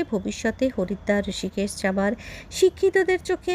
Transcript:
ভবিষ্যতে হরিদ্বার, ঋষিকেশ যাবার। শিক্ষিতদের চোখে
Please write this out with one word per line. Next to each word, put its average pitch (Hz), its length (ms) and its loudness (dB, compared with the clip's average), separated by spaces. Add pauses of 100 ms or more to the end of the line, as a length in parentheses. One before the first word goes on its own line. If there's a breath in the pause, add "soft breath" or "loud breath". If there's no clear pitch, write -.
(100)
ভবিষ্যতে 214 580 -2
হরিদ্বার, 202 600 0
ঋষিকেশ 196 480 -4
যাবার। 196 360 0 (380 loud breath)
শিক্ষিতদের 370 800 4
চোখে 359 260 -2